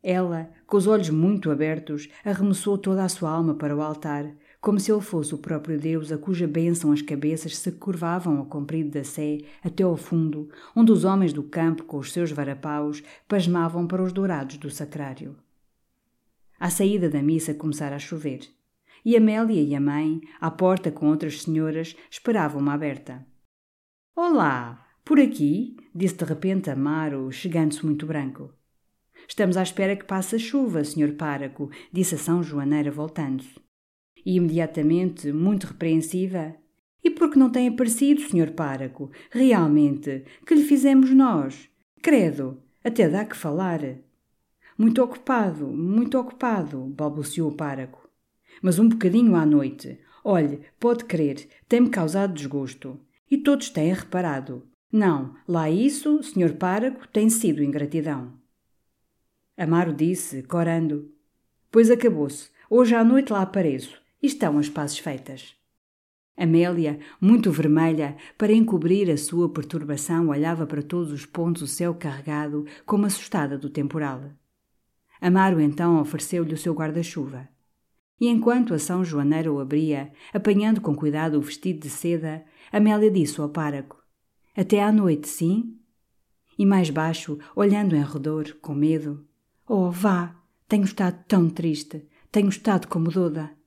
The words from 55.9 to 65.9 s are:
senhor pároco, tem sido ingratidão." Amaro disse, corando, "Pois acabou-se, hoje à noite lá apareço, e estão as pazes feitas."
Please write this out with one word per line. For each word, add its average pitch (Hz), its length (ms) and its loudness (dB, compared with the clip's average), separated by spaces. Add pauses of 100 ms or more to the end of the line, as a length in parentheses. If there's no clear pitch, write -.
senhor 170 300 2
pároco, 214 520 -2
tem 220 240 4
sido 156 320 0
ingratidão." 143 800 -4 (1120)
Amaro 170 380 0
disse, 156 500 -2
corando, 165 720 -2 (580)
"Pois 226 200 8
acabou-se, 185 580 2 (220)
hoje 233 240 6
à 226 100 6
noite 262 280 6
lá 196 100 2
apareço, 165 580 -2 (200)
e 285 60 0
estão 160 320 0
as 147 100 0
pazes 147 300 -6
feitas." 131 560 -12 (840)